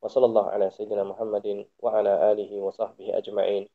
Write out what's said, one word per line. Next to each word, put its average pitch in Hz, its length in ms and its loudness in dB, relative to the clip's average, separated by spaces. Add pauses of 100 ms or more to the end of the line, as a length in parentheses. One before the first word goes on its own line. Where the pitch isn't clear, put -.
Wa 113 80 -8
sallallahu 113 400 4
ala 98 240 0
sayyidina 104 320 -4
Muhammadin 101 560 -6 (160)
wa 113 160 -4
ala 104 400 4
alihi 104 240 -4
wa 98 160 -4
sahbihi 98 400 -8
ajma'in. 101 600 -2